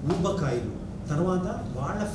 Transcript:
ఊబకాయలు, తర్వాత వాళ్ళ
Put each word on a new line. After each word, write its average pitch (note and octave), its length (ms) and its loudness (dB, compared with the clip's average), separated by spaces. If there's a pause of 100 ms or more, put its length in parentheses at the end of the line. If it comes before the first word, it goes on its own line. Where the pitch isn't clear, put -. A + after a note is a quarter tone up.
(120)
ఊబకాయలు, D3+ 600 2 (380)
తర్వాత F3+ 360 2 (300)
వాళ్ళ E3+ 240 -2 (140)